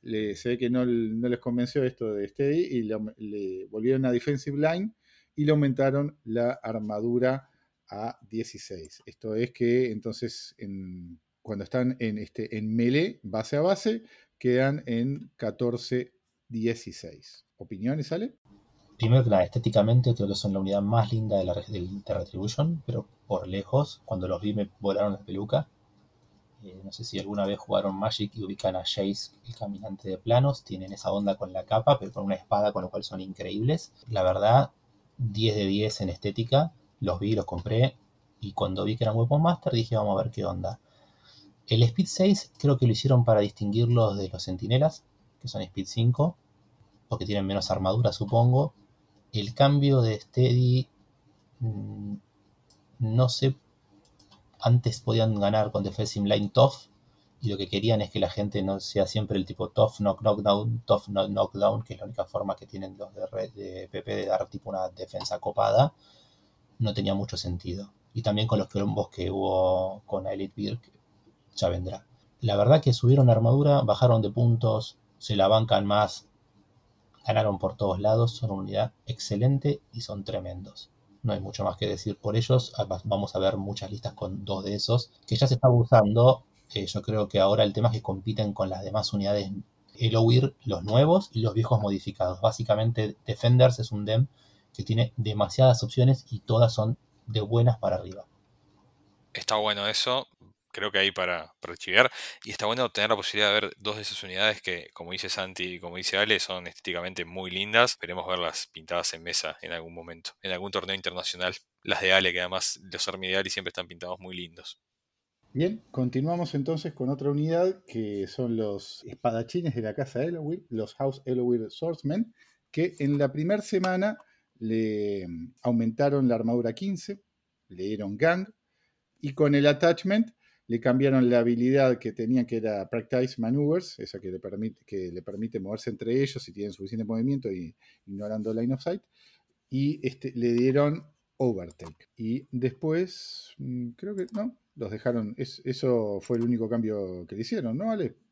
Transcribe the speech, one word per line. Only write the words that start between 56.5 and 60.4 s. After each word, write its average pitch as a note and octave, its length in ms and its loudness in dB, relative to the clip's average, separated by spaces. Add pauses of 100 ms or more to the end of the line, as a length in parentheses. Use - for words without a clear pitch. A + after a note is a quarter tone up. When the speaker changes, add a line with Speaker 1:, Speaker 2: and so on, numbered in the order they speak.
Speaker 2:
Tough, - 360 4 (540)
y A2 80 -2
lo G2 80 -2
que F#2+ 120 -4
querían G#2+ 320 2
es G2+ 80 -4
que G#2 100 -4
la F#2 120 0
gente G2+ 320 -2
no F#2+ 160 -2
sea - 260 0
siempre G#2 320 -2
el F#2+ 80 -2
tipo - 240 -8
Tough - 280 2
Knock G2+ 240 0
Knockdown, G#2 680 2